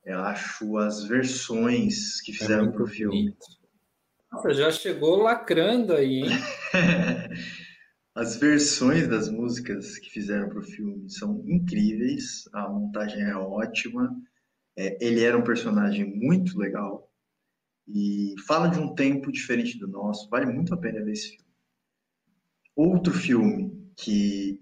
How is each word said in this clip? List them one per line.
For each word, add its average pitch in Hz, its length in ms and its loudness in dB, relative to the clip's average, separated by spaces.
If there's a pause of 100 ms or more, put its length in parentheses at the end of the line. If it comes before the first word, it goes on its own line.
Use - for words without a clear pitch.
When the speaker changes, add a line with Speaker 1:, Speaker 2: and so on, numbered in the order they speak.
Speaker 1:
Eu 92 140 -6
acho 104 580 -6
as 104 280 -2
versões 120 1120 0
que - 120 -12
Speaker 2:
É 104 40 -10
Speaker 1:
fizeram 107 300 2
Speaker 2:
muito - 100 0
Speaker 1:
pro 117 120 0
filme. 104 280 -4
Speaker 2:
bonito. - 300 -2 (840)
Nossa, - 240 0
já 147 180 4
chegou 160 460 2
lacrando 214 760 4
aí, 135 300 4
hein? - 60 0 (440)
Speaker 1:
<laughs> - 1400 -2
As 113 200 -4
versões 147 720 4
das 107 220 0
músicas 110 680 -6
que - 120 -18
fizeram 101 400 -4
pro 104 120 -8
filme 98 480 -10
são 104 380 -6
incríveis, 139 1040 0
a 101 140 -6
montagem 104 560 -4
é 101 120 -2
ótima, 110 800 -4 (600)
é, 95 280 -4
ele 117 200 4
era 120 140 6
um 117 60 4
personagem 104 600 2
muito 131 520 2
legal 101 520 -6 (760)
e 101 480 -2 (100)
fala 165 220 2
de 156 120 2
um 147 140 -2
tempo 139 380 0
diferente 117 480 -2
do 95 80 -10
nosso, 101 420 -6
vale 131 160 0
muito 147 280 -2
a - 40 -2
pena 110 260 -4
ver 107 100 -4
esse - 160 -8
filme. - 160 -20 (1300)
Outro 175 380 4
filme - 840 0
que 104 680 -2